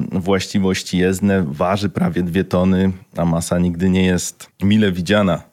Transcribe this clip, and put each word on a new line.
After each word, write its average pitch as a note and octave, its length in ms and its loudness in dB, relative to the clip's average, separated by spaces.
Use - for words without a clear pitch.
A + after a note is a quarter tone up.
właściwości F#2 840 -2
jezdne. F#2+ 500 0
Waży F#2 400 -2
prawie F3 340 -2
dwie F2+ 220 -2
tony, F#2 480 2
a E2+ 80 -2
masa E2+ 340 0
nigdy F2+ 320 0
nie F#2 140 2
jest - 460 -2
mile G#2 300 4
widziana F2+ 600 0